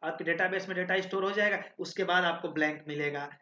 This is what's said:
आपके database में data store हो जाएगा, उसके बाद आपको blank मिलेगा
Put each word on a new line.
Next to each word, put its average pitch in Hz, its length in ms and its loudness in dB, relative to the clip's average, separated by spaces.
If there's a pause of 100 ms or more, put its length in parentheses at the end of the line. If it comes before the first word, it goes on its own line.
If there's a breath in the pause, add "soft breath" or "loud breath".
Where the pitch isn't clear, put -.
आपके 165 200 -4
database 185 460 0
में 185 80 -2
data 185 240 2
store 190 220 -2
हो 196 80 2
जाएगा, 208 300 2 (180)
उसके 175 240 -4
बाद 180 220 4
आपको 170 240 0
blank 151 380 0
मिलेगा 147 380 -2 (160)